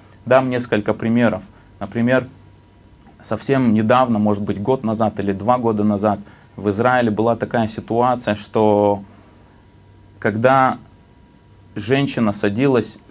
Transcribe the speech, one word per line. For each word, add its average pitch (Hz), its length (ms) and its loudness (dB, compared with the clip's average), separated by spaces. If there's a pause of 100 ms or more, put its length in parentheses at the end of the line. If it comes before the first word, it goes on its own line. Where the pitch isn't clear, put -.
(260)
Дам 131 220 4
несколько 120 460 -2
примеров. 113 480 0 (380)
Например, 123 460 -2 (960)
совсем 123 520 0
недавно, 117 440 2
может 104 240 0
быть, 101 200 -6
год 120 220 -2
назад 107 360 -2
или 98 120 -2
два 104 260 0
года 110 260 0
назад, 104 340 0 (380)
в 98 140 -2
Израиле 120 400 2
была 110 260 0
такая 113 300 -2
ситуация, 117 720 -2
что 104 640 2 (1160)
когда 127 580 2 (960)
женщина 120 580 -2
садилась 107 640 0 (140)